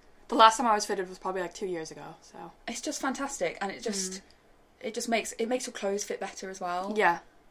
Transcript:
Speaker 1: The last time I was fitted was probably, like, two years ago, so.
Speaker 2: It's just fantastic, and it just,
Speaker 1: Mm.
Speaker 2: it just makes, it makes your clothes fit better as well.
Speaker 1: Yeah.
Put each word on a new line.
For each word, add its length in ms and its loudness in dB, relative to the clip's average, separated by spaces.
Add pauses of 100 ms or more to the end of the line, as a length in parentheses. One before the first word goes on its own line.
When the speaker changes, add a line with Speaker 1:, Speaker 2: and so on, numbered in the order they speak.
(280)
Speaker 1:
The 80 -2
last 220 10
time 100 2
I 60 6
was 120 2
fitted 220 -2
was 120 -14
probably, 220 -2
like, 120 -6
two 140 -6
years 240 -4
ago, 300 -14
so. 300 -16 (160)
Speaker 2:
It's 140 -8
just 180 -4
fantastic, 600 -4
and 100 -4
it 100 -12
just, 320 -4
Speaker 1:
Mm. 80 -12 (600)
Speaker 2:
it 120 -6
just 140 -6
makes, 260 0
it 140 -2
makes 200 -2
your 60 -10
clothes 300 -2
fit 160 -6
better 300 -8
as 100 -14
well. 380 -4
Speaker 1:
Yeah. 220 6 (320)